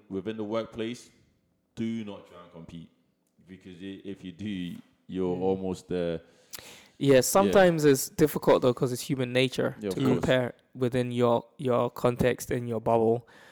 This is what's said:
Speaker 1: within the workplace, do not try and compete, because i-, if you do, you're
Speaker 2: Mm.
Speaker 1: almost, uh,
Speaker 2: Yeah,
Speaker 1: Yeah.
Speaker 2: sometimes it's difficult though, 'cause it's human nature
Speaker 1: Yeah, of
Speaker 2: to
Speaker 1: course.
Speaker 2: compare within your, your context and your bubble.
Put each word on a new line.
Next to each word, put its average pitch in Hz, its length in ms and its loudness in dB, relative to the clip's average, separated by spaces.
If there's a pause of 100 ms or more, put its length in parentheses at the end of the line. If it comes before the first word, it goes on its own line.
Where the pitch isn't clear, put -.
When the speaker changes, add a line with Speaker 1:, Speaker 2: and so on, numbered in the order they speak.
Speaker 1:
within 98 260 -6
the 110 80 -8
workplace, 113 680 -8 (640)
do 113 280 -6
not 98 240 -14
try - 160 -20
and - 80 -20
compete, 82 380 -18 (580)
because 92 340 -20
i-, 98 220 -12
if 95 220 -12
you 90 80 -12
do, 90 420 -8 (320)
you're 90 300 -2
Speaker 2:
Mm. 90 40 -8
Speaker 1:
almost, 95 480 -4
uh, 85 280 -4 (800)
Speaker 2:
Yeah, 139 160 4
Speaker 1:
Yeah. 127 60 6
Speaker 2:
sometimes 185 640 4
it's 139 240 4
difficult - 540 4
though, 127 100 4
'cause 127 180 -2
it's 123 120 -6
human 127 280 -4
nature 131 480 0
Speaker 1:
Yeah, 104 100 -4
of 95 60 -2
Speaker 2:
to - 40 -4
Speaker 1:
course. 127 140 2
Speaker 2:
compare 123 420 0 (180)
within 123 380 -2
your, 120 340 2 (140)
your 120 320 0
context 123 580 0
and 120 180 -4
your 113 140 -4
bubble. 117 460 2 (240)